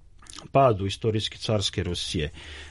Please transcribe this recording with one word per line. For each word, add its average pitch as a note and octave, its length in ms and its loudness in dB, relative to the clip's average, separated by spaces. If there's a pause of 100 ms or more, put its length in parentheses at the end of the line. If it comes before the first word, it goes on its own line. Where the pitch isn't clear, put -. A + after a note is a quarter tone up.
(520)
padu A#2 340 6
istorijske G#2 520 -2
carske G#2 440 0
Rusije. F2 480 -2 (400)